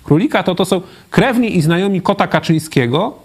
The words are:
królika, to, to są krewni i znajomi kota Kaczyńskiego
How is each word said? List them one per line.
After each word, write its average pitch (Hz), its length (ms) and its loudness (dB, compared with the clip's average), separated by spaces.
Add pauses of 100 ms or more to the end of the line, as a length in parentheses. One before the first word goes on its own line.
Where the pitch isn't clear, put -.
królika, 190 380 2
to, 185 120 -2
to 185 100 -2
są 185 160 -2 (300)
krewni 233 460 0
i 170 60 2
znajomi 180 400 0
kota 196 240 0
Kaczyńskiego 156 880 0 (100)